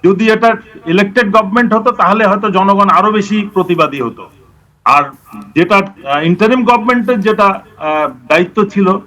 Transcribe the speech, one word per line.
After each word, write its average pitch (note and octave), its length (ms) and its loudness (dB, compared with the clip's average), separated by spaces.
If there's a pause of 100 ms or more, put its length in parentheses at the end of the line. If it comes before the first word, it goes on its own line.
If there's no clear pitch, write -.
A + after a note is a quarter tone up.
যদি G3 240 2
এটা A3 260 2 (300)
ইলেকটেড G3+ 460 0
গভর্নমেন্ট G#3+ 420 2
হতো A3 180 0
তাহলে G#3 340 0
হয়তো G#3 240 0
জনগণ G3 400 2
আরো F3+ 220 2
বেশি G#3 420 -2
প্রতিবাদী E3 480 -2
হতো। A2+ 280 -10 (560)
আর C#3 180 2 (520)
যেটা, F3+ 220 2
আহ, C#3+ 460 -4
ইন্টারিম G#3+ 400 0
গভর্নমেন্টের A3 560 0
যেটা, G#3 260 0
আহ, D3+ 800 -4
দায়িত্ব F#3 420 0
ছিল G3 380 0